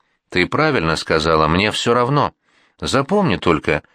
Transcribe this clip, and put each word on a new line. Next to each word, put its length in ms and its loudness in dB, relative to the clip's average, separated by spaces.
«Ты 180 0
правильно 500 0
сказала, 520 2
мне 220 2
всё 240 -2
равно. 400 0
Запомни 580 0
только, 460 0